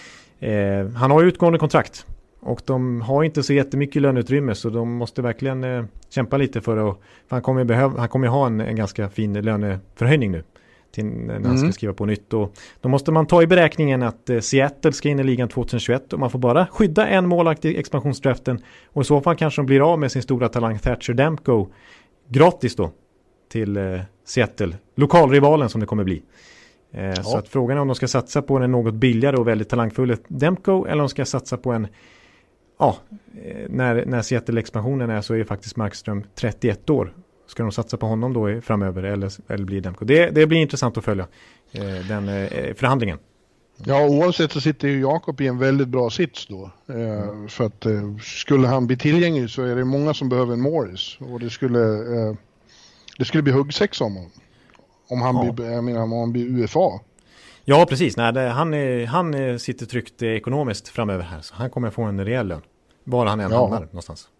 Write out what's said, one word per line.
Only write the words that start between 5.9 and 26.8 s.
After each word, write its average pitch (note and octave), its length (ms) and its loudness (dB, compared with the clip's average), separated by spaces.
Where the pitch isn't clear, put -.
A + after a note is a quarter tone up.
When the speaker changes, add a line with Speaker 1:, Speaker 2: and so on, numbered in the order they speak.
Speaker 1:
kämpa C#3 260 -2
lite C3+ 240 0
för A2 300 0
att, F#2+ 60 -4
för B2+ 80 -4
han A#2+ 60 -2
kommer C3 180 0
ju B2+ 40 0
behöv-, B2+ 340 2
han A#2 100 -2
kommer C3 180 0
ju A#2 40 2
ha C#3 160 2
en, A2 140 0
en A2+ 160 -4
ganska G#2 320 -4
fin G#2+ 240 -4
löneförhöjning G#2 1000 0
nu E2+ 120 -6
till G#2+ 120 -6
när A2+ 300 -8
han G#2 100 -6
ska B2 60 2
Speaker 2:
Mm. F3+ 80 2
Speaker 1:
skriva G#2 200 -4
på G#2 140 -4
nytt. G#2 260 -4
Och G#2+ 200 0
då B2 80 -2
måste C#3 240 2
man D#3+ 140 4
ta E3+ 160 8
i E3 40 6
beräkningen D3+ 560 4
att, A2+ 280 -4
eh, A#2 100 2
Seattle C#3+ 520 2
ska - 160 -4
in C#3+ 120 0
i C3+ 40 0
ligan B2 240 2
tvåtusen A#2+ 320 -4
tjugoett - 320 -2
och F3 60 -4
man B2+ 120 -2
får B2+ 80 -4
bara B2+ 280 4
skydda G#3 420 2
en F#3 200 2
målvakt E3 360 2
i D#3+ 140 0
expansionsdraften. C3 840 -2
Och D3 160 -2
i - 20 -2
så D3 160 4
fall E3 160 2
kanske D3+ 260 0
de C3+ 40 -2
blir C#3 260 6
av D#3+ 60 2
med C#3 140 -2
sin B2+ 100 -4
stora A#2+ 260 0
talang A2+ 300 -2
Thatcher B2 360 -2
Demko C3 540 2
gratis D3 480 4
då E2+ 140 -2
till, G2+ 280 -4
eh, F#2 240 -4
Seattle. G2+ 500 -2
Lokalrivalen C#3+ 760 6
som A2+ 120 -4
det G#2 60 -2
kommer G#2+ 180 -2
bli. F2+ 180 -4